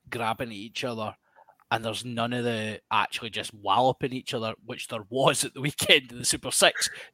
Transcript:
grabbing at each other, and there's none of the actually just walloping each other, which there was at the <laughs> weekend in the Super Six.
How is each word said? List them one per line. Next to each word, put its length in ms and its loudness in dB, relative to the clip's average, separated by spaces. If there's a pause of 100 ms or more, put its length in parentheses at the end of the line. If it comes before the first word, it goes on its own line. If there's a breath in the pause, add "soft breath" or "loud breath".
grabbing 400 -2
at 60 -12
each 280 -10
other, 320 -6 (560 soft breath)
and 140 0
there's 180 -4
none 300 -2
of 100 -2
the 380 -2 (100)
actually 380 0
just 240 -8
walloping 580 2
each 220 -8
other, 220 -4 (100)
which 220 -10
there 220 -8
was 360 4
at 80 -8
the 80 -10
<laughs> 0 -
weekend 500 4
in 60 -14
the 80 -6
Super 240 -2
Six. 400 4 (240 loud breath)